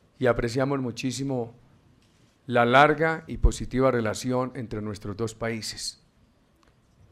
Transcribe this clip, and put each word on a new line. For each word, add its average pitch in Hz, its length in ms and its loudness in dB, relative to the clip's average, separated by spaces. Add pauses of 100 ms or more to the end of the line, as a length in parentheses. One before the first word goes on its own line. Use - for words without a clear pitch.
(200)
y 123 60 0
apreciamos 127 560 0
muchísimo 123 760 -6 (880)
la 120 200 4
larga 151 600 4
y 120 120 -10
positiva 127 520 2
relación 123 680 -2
entre 110 260 -8
nuestros 104 340 -8
dos 110 180 -4
países. - 680 -8 (1080)